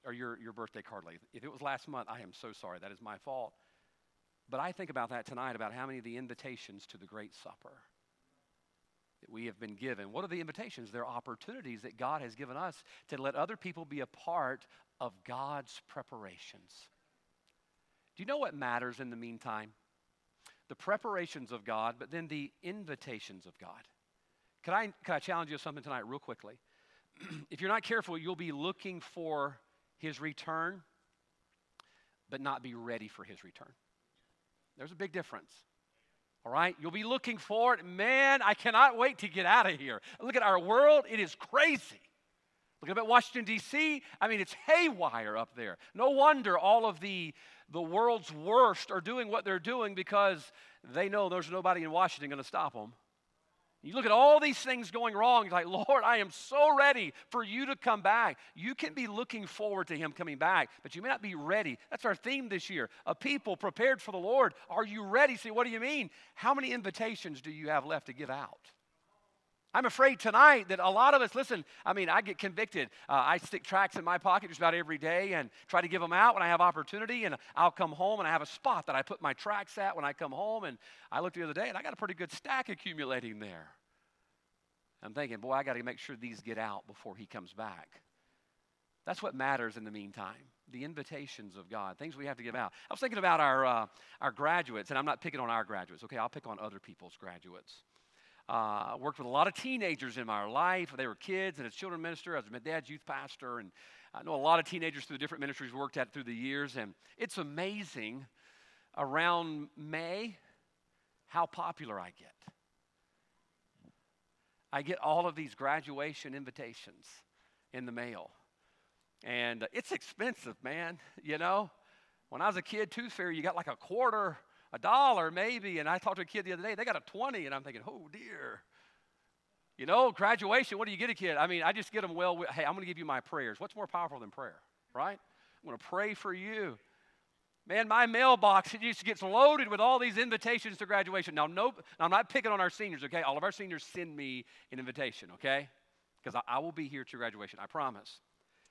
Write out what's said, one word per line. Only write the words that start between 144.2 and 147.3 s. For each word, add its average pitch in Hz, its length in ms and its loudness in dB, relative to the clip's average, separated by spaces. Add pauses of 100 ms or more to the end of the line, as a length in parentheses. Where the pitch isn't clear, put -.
an 131 60 -8
invitation, 127 560 -8
okay? 139 340 -2 (520)
'Cause 117 140 -8
I, 120 120 -2
I 123 120 -2
will 165 140 -6
be 147 160 -8
here 131 160 -10
to - 120 -16
graduation, 107 420 -8